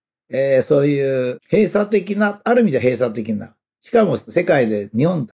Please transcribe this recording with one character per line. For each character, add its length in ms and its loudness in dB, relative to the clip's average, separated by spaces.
え 300 2
ー、 40 2
そ 180 2
う 60 2
い 440 -2
う 80 -14
閉 160 2
鎖 220 -2
的 260 -2
な、 280 -2
あ 100 0
る 80 4
意 40 4
味 60 0
じ 60 0
ゃ 40 0
閉 140 2
鎖 180 -2
的 200 -6
な、 220 -10
し 100 -18
か 140 4
も 120 0
世 260 -8
界 240 2
で 280 -4
日 100 2
本 300 -2